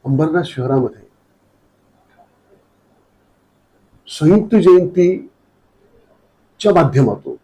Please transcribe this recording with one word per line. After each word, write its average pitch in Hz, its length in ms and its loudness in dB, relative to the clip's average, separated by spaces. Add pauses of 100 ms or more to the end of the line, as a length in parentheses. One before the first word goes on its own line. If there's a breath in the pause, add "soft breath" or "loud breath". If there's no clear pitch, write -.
अंबरनाथ 156 400 -2
शहरामध्ये 127 560 -6 (3000)
संयुक्त 196 480 0
जयंतीच्या - 2250 -2
माध्यमातून 127 720 0